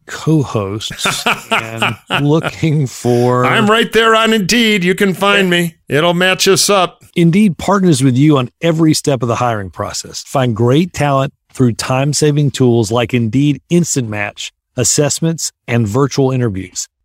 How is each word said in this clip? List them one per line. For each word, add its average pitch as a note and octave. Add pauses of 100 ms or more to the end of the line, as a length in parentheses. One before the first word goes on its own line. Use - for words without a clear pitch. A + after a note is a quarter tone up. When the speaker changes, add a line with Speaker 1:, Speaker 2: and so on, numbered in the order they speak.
Speaker 1:
co-hosts B2
Speaker 2:
<laughs> -
Speaker 1:
and C#3+
looking D#3
for B2
Speaker 2:
I'm G3+
right A3+
there A3+
on A3
Indeed. G#3+
You F#3
can G3
find G3
Speaker 1:
Yeah. F3
Speaker 2:
me. E3+ (120)
It'll E3
match F3+
us F3+
up. F#3 (120)
Speaker 1:
Indeed F3
partners F3+
with B2+
you C#3+
on B2+ (100)
every D#3+
step C3+
of A#2+
the A2+
hiring G#2+
process. -
Find B2
great C3
talent C#3 (180)
through A#2+
time-saving C#3+
tools A#2
like A#2+
Indeed B2+ (120)
Instant D3
Match, G#2 (240)
assessments, D3 (160)
and A#2
virtual C3
interviews. G#2 (180)